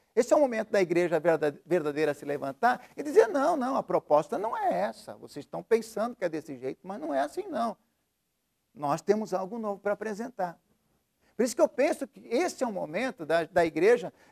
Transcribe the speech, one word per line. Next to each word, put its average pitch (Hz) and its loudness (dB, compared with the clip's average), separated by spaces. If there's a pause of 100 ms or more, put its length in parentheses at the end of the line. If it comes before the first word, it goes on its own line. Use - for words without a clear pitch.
(160)
esse 240 2
é 302 8
o - 4
momento 233 0
da 202 4
igreja 170 2
verda-, 151 2
verdadeira 147 0
se 143 -12
levantar 143 -2
e 277 -8
dizer, 302 6
"Não, 311 0
não, 254 -4
a 214 0
proposta 165 2
não 453 -4
é 370 0
essa, 208 -6
vocês 123 -16
estão 170 -12
pensando 233 -2
que - -6
é 175 -2
desse 151 -8
jeito, 131 -8
mas 196 -12
não 311 -6
é 269 0
assim 302 -6
não." 233 -4 (960)
Nós 147 -4
temos 208 0
algo 190 -6
novo 202 -6
para 208 -2
apresentar. 202 -8 (800)
Por 220 0
isso 240 -2
que 349 0
eu 302 6
penso 285 -2
que 208 -20
esse 277 -2
é 247 -2
o 226 -6
momento 180 -6
da, 165 0
da 175 2
igreja 180 2 (180)